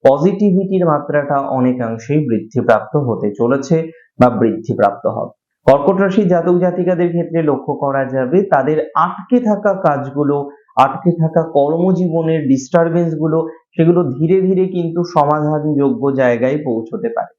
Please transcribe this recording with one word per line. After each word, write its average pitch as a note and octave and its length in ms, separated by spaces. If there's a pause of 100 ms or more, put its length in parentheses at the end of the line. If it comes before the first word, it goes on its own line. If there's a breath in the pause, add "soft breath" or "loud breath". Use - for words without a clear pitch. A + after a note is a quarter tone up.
পজিটিভিটির F#3+ 760
মাত্রাটা C#3+ 520
অনেকাংশেই B2+ 880
বৃদ্ধিপ্রাপ্ত A#2 680
হতে A2 400
চলেছে D#3+ 540 (280 loud breath)
বা B2 100
বৃদ্ধিপ্রাপ্ত A2 800
হবে। - 240 (340)
কর্কট F3+ 360
রাশির G3 260
জাতক F3 320
জাতিকাদের F3+ 500
ক্ষেত্রে E3 340
লক্ষ্য D3 300
করা C#3 320
যাবে C3 380
তাদের D3+ 340 (180)
আটকে F3+ 440
থাকা G#3 340
কাজগুলো, C#3+ 760 (260 loud breath)
আটকে D#3+ 360 (100)
থাকা D#3+ 200 (120)
কর্মজীবনের D#3+ 960
ডিস্টারবেন্স E3 680
গুলো, D#3+ 320 (280 loud breath)
সেগুলো E3+ 280
ধীরে D#3+ 380
ধীরে F#3 240
কিন্তু F3 380
সমাধানযোগ্য D3 1120
জায়গায় B2+ 500
পৌঁছতে A2+ 500
পারে। - 240